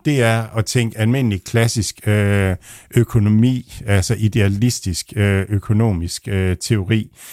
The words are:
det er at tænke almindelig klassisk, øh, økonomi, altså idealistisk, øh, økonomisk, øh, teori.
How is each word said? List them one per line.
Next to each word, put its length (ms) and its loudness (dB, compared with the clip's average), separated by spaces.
det 180 2
er 200 0
at 220 -4
tænke 340 -2
almindelig 440 0
klassisk, 640 -2
øh, 480 2
økonomi, 880 2
altså 320 0
idealistisk, 960 0
øh, 340 2
økonomisk, 800 -2
øh, 300 0
teori. 580 -2